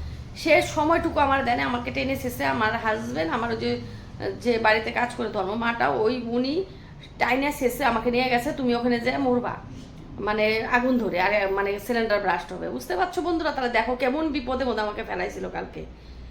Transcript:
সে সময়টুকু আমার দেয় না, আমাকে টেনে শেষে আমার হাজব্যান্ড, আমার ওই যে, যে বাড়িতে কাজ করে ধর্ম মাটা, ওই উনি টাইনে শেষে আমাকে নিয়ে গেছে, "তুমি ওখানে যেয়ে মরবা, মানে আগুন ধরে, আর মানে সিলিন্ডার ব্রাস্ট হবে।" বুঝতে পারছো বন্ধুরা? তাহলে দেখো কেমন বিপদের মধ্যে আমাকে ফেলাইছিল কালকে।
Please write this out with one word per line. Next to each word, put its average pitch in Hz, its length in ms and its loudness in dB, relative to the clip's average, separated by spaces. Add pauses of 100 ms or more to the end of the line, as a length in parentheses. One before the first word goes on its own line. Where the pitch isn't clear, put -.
(360)
সে 330 260 6
সময়টুকু 330 580 2
আমার 269 260 4
দেয় 240 120 2
না, 277 80 0
আমাকে 247 260 -2
টেনে 269 240 -2
শেষে 262 300 -4
আমার 226 320 2
হাজব্যান্ড, 233 560 -2
আমার 233 180 -2
ওই 226 60 -2
যে, 240 240 -2 (600)
যে 233 160 2
বাড়িতে 220 340 4
কাজ 233 260 0
করে 226 120 -2
ধর্ম 202 260 -2
মাটা, 233 340 2
ওই 247 360 2
উনি 269 400 0 (540)
টাইনে 262 320 2
শেষে 262 340 0
আমাকে 233 260 2
নিয়ে 254 180 2
গেছে, 240 220 2
"তুমি 254 240 0
ওখানে 240 240 2
যেয়ে 247 180 0
মরবা, 247 380 2 (640)
মানে 214 420 2 (100)
আগুন 247 260 4
ধরে, 180 220 0
আর 196 320 2
মানে 202 280 0
সিলিন্ডার 226 400 2
ব্রাস্ট 180 340 -2
হবে।" 170 160 -6
বুঝতে 262 260 -4
পারছো 370 260 0
বন্ধুরা? 311 300 0
তাহলে 262 180 -2
দেখো 226 260 2
কেমন 277 360 0
বিপদের 262 360 -2
মধ্যে 220 140 0
আমাকে 208 220 -4
ফেলাইছিল 190 460 -6
কালকে। - 360 -8 (460)